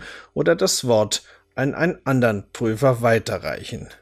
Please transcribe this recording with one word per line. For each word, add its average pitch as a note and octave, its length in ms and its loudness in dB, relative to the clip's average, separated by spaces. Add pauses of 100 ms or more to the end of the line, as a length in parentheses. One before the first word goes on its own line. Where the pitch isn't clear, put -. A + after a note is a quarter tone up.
(340)
oder E3 240 2
das - 280 -2
Wort G#2+ 380 2 (320)
an C3+ 180 -2
einen F3 300 -2
anderen A#2+ 480 0
Prüfer A#2 500 0
weiterreichen. G#2+ 880 -2 (140)